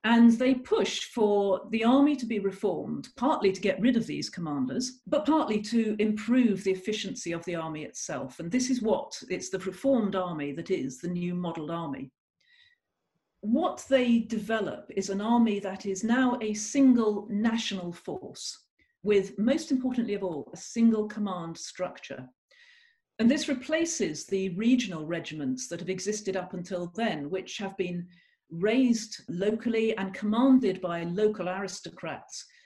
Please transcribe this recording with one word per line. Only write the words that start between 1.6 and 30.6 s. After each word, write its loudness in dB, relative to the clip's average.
the 0
army 6
to -6
be -2
reformed, -4
partly 2
to -6
get -2
rid 4
of 0
these -6
commanders, -4
but 0
partly 2
to 0
improve 2
the 2
efficiency -6
of -6
the -4
army -6
itself. -10
And -6
this 0
is 2
what, 0
it's -6
the -4
reformed 2
army -2
that -8
is -2
the -6
new -2
modelled -4
army. -6
What 0
they 4
develop -4
is -4
an -2
army 4
that -8
is -4
now 2
a -2
single 4
national -2
force, -12
with, 2
most 2
importantly 0
of -4
all, -6
a -16
single 2
command -6
structure. -10
And 6
this 0
replaces -2
the -2
regional 2
regiments -4
that -8
have -8
existed -4
up -6
until -6
then, -4
which -6
have -8
been -4
raised 2
locally 0
and -6
commanded 4